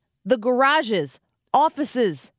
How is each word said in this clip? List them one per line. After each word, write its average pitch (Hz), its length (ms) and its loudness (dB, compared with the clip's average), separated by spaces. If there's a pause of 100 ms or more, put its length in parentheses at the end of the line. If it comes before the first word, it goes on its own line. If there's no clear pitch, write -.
(260)
"the 233 120 0
garages, 247 840 0 (340)
offices, 247 840 0